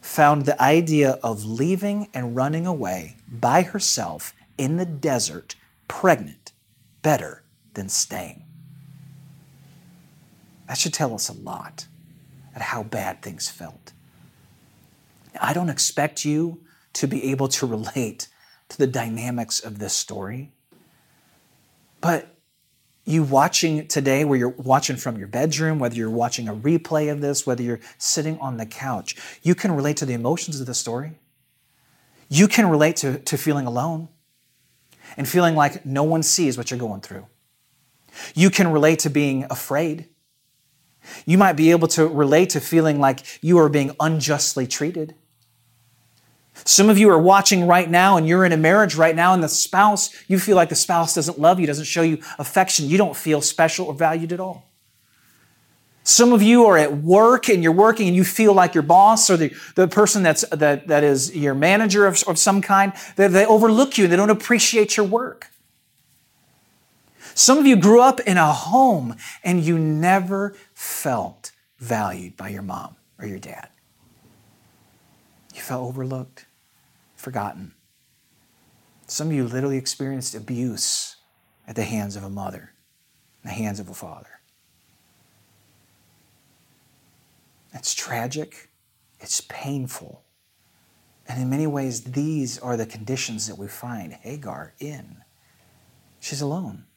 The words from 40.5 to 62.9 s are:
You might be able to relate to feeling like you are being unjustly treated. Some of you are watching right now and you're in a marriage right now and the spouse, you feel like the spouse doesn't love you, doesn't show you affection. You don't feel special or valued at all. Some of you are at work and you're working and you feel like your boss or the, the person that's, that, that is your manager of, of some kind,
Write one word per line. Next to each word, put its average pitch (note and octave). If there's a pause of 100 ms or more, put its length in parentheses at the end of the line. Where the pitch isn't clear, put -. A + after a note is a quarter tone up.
You E3
might F#3+
be D#3+
able E3
to D#3+
relate D3+
to D3+
feeling D#3+
like C3+ (220)
you F3
are D#3
being C#3+
unjustly D3
treated. D#3 (1500)
Some G3+
of G#3+
you G#3
are E3
watching F#3
right F3
now F#3
and D#3+
you're F3+
in F3
a D#3+
marriage F3
right D#3+
now F3+
and F3+
the D3+
spouse, G3 (180)
you F#3+
feel G3
like E3+
the D3+
spouse E3+
doesn't D#3+
love E3+
you, E3+
doesn't D3+
show E3
you D#3+ (160)
affection. E3+
You E3
don't F#3+
feel D3+
special D#3+
or D3+
valued E3
at F3
all. F#3 (1300)
Some A#3+
of G#3+
you A#3
are F#3
at D3
work G#3+
and F#3+
you're E3
working G#3+
and F3
you F#3
feel G3+
like F3+
your D#3+
boss G3
or F3+
the, D#3 (220)
the F3+
person G3+
that's, D#3+
that, C#3+
that D3
is C#3
your C#3+
manager G3
of, F3+
of E3
some G3
kind, G3 (240)